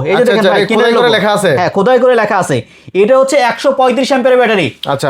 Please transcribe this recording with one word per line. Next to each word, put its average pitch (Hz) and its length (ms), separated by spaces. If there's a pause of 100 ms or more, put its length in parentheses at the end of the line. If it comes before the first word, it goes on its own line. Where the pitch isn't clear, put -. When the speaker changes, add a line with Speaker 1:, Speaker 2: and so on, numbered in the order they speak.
Speaker 1:
এই 135 40
যে 165 60
Speaker 2:
আচ্ছা, 214 120
Speaker 1:
দেখেন 220 160
Speaker 2:
আচ্ছা, 196 120
Speaker 1:
ভাই, 202 100
Speaker 2:
এই 185 60
Speaker 1:
কিনিয়ারের 233 280
Speaker 2:
খোদাই 240 140
করে - 0
Speaker 1:
লোগো। 208 160
Speaker 2:
লেখা 208 80
আছে? 185 240
Speaker 1:
হ্যাঁ, 175 120
খোদাই 233 300
করে 254 160
লেখা 208 220
আছে। 151 200 (360)
এটা 214 240
হচ্ছে 269 200
একশো 247 340
পঁয়ত্রিশ 262 360
অ্যাম্পিয়ারের 254 340
ব্যাটারি। 208 260 (180)
Speaker 2:
আচ্ছা, 139 240